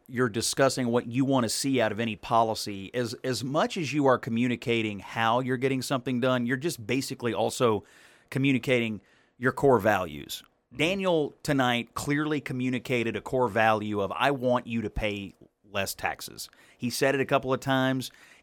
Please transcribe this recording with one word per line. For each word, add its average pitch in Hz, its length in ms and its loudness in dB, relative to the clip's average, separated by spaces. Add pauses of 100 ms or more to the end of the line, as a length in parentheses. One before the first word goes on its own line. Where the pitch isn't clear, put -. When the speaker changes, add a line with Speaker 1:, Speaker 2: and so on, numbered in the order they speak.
Speaker 1:
you're 127 220 0
discussing 123 600 0
what 117 180 0
you 123 180 0
wanna 131 240 2
see 135 320 0
out 110 100 2
of 104 80 -6
any 113 160 -2
policy, 107 760 0
as, 120 300 -4
as 127 200 -2
much 160 340 -2
as 147 140 -4
you 143 140 2
are 127 140 6
communicating 117 800 0
how 113 400 0
you're 127 180 -2
getting 131 240 0
something 127 380 -2
done, 127 260 2
you're 123 100 0
just 131 300 -6
basically 120 480 -2
also 110 500 0 (460)
communicating 123 720 0 (380)
your 123 120 2
core 127 280 6
values. 92 640 0 (240)
Speaker 2:
Mm-hmm. 127 100 -20
Speaker 1:
Daniel 175 640 0
tonight 123 540 0
clearly 151 440 0
communicated 127 760 -2
a 101 60 -4
core 127 260 0
value 107 540 2
of, 95 140 -2
"I 101 140 2
want 123 380 0
you 117 160 -2
to 104 80 -4
pay 101 420 -4 (380)
less 98 240 -4
taxes." - 520 -8 (300)
He 123 140 -4
said 135 240 2
it 135 60 0
a 131 40 2
couple 131 260 0
of 131 80 0
times. 131 520 0 (320)